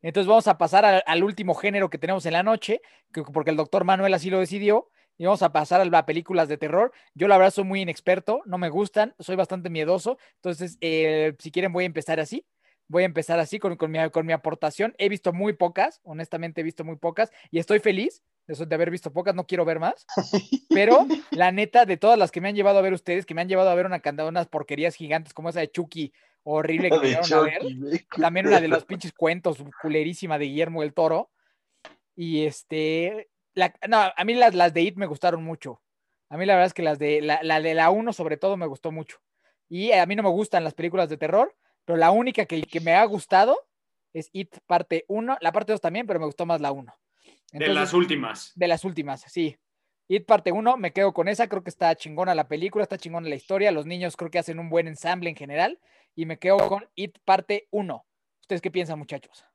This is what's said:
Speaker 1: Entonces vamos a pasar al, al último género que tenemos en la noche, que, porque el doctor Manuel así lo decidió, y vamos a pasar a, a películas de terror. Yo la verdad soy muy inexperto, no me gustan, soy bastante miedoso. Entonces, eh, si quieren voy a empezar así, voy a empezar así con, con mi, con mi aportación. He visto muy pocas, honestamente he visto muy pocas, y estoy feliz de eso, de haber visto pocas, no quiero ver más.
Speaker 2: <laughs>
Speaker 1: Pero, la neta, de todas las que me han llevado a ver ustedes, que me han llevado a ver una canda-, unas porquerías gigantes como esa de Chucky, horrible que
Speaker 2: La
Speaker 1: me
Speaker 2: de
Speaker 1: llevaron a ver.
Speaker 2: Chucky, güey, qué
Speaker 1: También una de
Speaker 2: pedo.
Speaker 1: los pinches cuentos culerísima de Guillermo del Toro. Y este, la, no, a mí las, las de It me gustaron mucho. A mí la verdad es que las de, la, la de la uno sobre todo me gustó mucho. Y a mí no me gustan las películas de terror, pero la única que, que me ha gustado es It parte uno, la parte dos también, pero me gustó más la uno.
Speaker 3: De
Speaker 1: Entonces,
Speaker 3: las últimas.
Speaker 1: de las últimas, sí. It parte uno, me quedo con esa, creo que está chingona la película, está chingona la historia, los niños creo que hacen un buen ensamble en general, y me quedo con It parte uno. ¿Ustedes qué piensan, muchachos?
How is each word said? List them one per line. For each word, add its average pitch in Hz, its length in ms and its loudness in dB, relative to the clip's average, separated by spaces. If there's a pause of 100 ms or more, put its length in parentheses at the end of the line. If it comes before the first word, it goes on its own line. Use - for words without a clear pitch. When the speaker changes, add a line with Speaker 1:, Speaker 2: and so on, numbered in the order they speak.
Speaker 1:
Entonces 180 260 -2
vamos 220 200 6
a 180 100 4
pasar 190 260 4
al, 196 220 6
al 170 180 2
último 185 300 -2
género 196 360 -2
que 160 80 -10
tenemos 170 280 -4
en 160 80 -2
la 175 80 2
noche, 214 400 -2 (300)
que, 156 100 -10
porque 151 280 -2
el 156 60 0
doctor 170 280 0
Manuel 190 280 2
así 175 160 -2
lo 185 100 0
decidió, 202 520 0 (260)
y 170 80 -10
vamos 190 180 2
a 165 100 2
pasar 165 280 2
a, 175 180 4
a - 80 2
películas 165 420 -2
de 147 100 -6
terror. 175 340 0 (220)
Yo 165 140 -2
la 196 100 8
verdad 190 160 8
soy 202 100 -2
muy 190 160 -4
inexperto, 185 640 -2
no 180 140 -6
me 175 100 -2
gustan, 208 500 -2
soy 185 180 -6
bastante 185 340 -4
miedoso. 170 480 -2 (180)
Entonces, 170 440 -8
eh, 156 580 0
si 160 120 -16
quieren 180 220 -2
voy 180 120 -2
a - 20 -4
empezar 160 340 -4
así, 214 240 -8 (420)
voy 175 180 2
a - 20 2
empezar 165 340 -2
así - 180 -4
con, 180 180 -4
con 156 140 -4
mi, 160 200 -2
con 160 160 -2
mi 165 80 0
aportación. 160 640 -4
He 196 100 2
visto 190 240 -2
muy 202 220 -2
pocas, 190 500 0
honestamente 165 560 -10
he 160 40 -4
visto 165 200 -8
muy 160 120 -12
pocas, 170 340 -2 (200)
y 165 80 -2
estoy 208 200 2
feliz 208 440 -2 (240)
de 160 60 -12
eso, 151 140 -10
de 160 80 -4
haber 170 160 0
visto 175 200 -8
pocas, 180 240 -2
no 180 120 -6
quiero 180 180 0
ver 160 160 -2
más. 175 240 -4 (120)
Speaker 2:
<laughs> - 520 -2
Speaker 1:
Pero, 247 380 8 (240)
la 180 200 2
neta, 214 360 4
de 190 100 -2
todas 226 220 6
las 180 120 4
que 170 120 -8
me 196 80 -4
han 202 60 -6
llevado 202 220 4
a 190 40 4
ver 190 100 2
ustedes, 180 320 -4
que - 80 -14
me 160 80 -6
han 180 80 -4
llevado 185 220 4
a 175 40 2
ver 180 120 2
una 180 140 -4
canda-, 147 260 -4
unas 170 220 -4
porquerías 151 480 -4
gigantes 160 360 -6
como 160 160 -8
esa 170 120 -6
de 156 100 -4
Chucky, 160 420 -8 (340)
horrible 160 440 0
que 156 60 4
Speaker 2:
La 156 60 4
Speaker 1:
me 135 60 2
Speaker 2:
de 131 60 2
Speaker 1:
llevaron 165 240 2
a 156 40 6 (100)
ver. 160 100 -6
Speaker 2:
Chucky, 131 180 -8
güey, 143 200 -4
qué - 200 -10
Speaker 1:
También 170 280 0
una 202 120 8
de 165 60 -2
Speaker 2:
pedo. 156 100 2
Speaker 1:
los - 80 -2
pinches 180 300 -12
cuentos 165 500 -2 (160)
culerísima 156 560 -4
de 147 100 -2
Guillermo 160 360 -4
del 147 100 -4
Toro. 165 380 0 (840)
Y 165 280 -2
este, 160 840 -4 (240)
la, 180 200 0 (140)
no, 220 100 4 (160)
a 180 100 -4
mí 226 100 -2
las, 240 200 6
las 175 200 4
de 170 80 2
It 180 140 -2
me 196 100 -6
gustaron 165 360 -2
mucho. 156 400 -12 (460)
A 147 80 -14
mí 180 100 -4
la 202 80 6
verdad 180 120 6
es 180 80 -4
que 180 80 -8
las 151 160 0
de, 151 240 0
la, 151 200 0
la 160 180 0
de 160 140 -2
la 165 160 6
uno 220 220 -2
sobre 160 240 -6
todo 196 200 -2
me 175 100 -8
gustó 151 260 -10
mucho. 160 260 -14 (500)
Y 196 240 0
a 180 140 6
mí 196 100 -4
no 220 60 -2
me 196 60 2
gustan 185 360 0
las 151 100 -6
películas 170 340 -2
de 151 80 -8
terror, 190 380 0 (300)
pero 170 120 -2
la 165 140 6
única 226 360 0
que, 165 160 -6
que 165 180 -6
me 165 140 2
ha 208 100 8
gustado 208 540 2 (540)
es 160 200 -10
It 190 240 -12 (100)
parte 175 420 0
uno, 226 320 -4
la 165 120 0
parte 214 200 -2
dos 208 80 -2
también, 196 260 -4
pero 185 140 -4
me 156 60 -6
gustó 160 200 -8
más 165 140 -2
la 143 120 -4
uno. 135 220 -14 (580)
Speaker 3:
De 143 60 -14
Speaker 1:
Entonces, 180 160 0
Speaker 3:
las 151 200 0
últimas. 147 600 0
Speaker 1:
de 175 140 0
las 165 160 0
últimas, 147 440 -8
sí. 156 280 -4 (520)
It 196 180 -2
parte 190 260 4
uno, 220 240 2
me 185 160 -6
quedo 196 200 2
con 175 160 0
esa, 214 200 0
creo 190 160 -6
que 180 60 -10
está 165 260 0
chingona 170 380 -4
la 156 120 -2
película, 190 360 -4
está 190 160 -6
chingona 165 300 -10
la 147 80 -6
historia, 196 360 0
los 151 140 -4
niños 175 300 -8
creo 165 140 -10
que 175 80 -2
hacen 165 200 -6
un 170 100 -12
buen 165 180 0
ensamble 170 440 -6
en 151 60 -16
general, 156 440 -4 (340)
y 165 120 -8
me 160 120 -10
quedo 196 200 2 (100)
con 202 260 -6
It 196 300 -10
parte 196 460 0
uno. 175 360 -6 (360)
¿Ustedes 180 180 -6
qué 185 100 -6
piensan, 160 280 -6
muchachos? - 460 -16 (100)